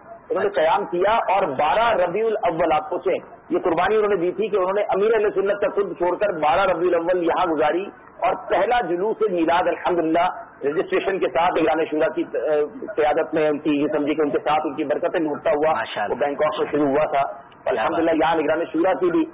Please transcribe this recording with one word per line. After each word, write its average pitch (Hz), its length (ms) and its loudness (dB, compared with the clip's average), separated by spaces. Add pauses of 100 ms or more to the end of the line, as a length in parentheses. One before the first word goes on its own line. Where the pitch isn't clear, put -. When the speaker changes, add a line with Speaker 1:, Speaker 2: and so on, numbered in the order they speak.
(300)
Speaker 1:
انہوں 180 140 -2
نے 202 60 -2
قیام 185 340 2
کیا 180 280 0
اور 196 300 0
بارہ 175 520 2
ربیع 180 320 0
الاول، 170 460 0
آپ 151 100 2
سوچیں، 170 360 -2 (320)
یہ 175 80 0
قربانی 180 380 2
انہوں 208 120 2
نے 165 80 2
دی 170 160 0
تھی 208 160 -2
کہ 196 80 0
انہوں 185 160 0
نے 202 100 0
امیر 202 320 2
اہل 214 160 2
سنت 196 300 0
کا 202 140 0
خود 190 240 -2
چھوڑ 175 180 0
کر 202 160 -2
بارہ 156 280 2
ربیع 180 280 2
الاول 175 340 2
یہاں 160 240 2
گزاری 156 400 0 (360)
اور - 280 -2
پہلا 214 300 2
جلوس 196 500 -2
میلاد 170 380 2
الحمدللہ 165 600 0 (360)
رجسٹریشن 185 540 -2
کے 170 80 2
ساتھ 165 320 2
نگران 160 260 2
شورا 156 240 0
کی، 160 160 -2 (100)
آ، 135 40 -2 (580)
قیادت 151 380 2
میں 156 140 2
ان 151 100 0
کی، 160 120 -2
یہ 143 160 2 (100)
سمجھے 147 180 0
کہ 156 60 0
ان 147 100 0
کے 151 80 0
ساتھ 151 260 0
ان 147 100 -6
کی 151 100 -4
برکتیں 165 360 -2
لوٹتا 143 300 -2
ہوا 147 240 2
Speaker 2:
ماشاءاللہ۔ 113 400 -4
Speaker 1:
وہ 123 60 -4
بینکاک 143 380 0
سے 151 120 -2
شروع 147 160 2
ہوا 143 180 2
تھا۔ 143 180 0
Speaker 2:
کیا - 600 -4
Speaker 1:
الحمدللہ 165 280 0
Speaker 2:
بات۔ 156 100 2
Speaker 1:
یہاں 165 160 2
نگران 156 360 0
شورا 180 200 2
کی 180 180 0
بھی، 160 240 2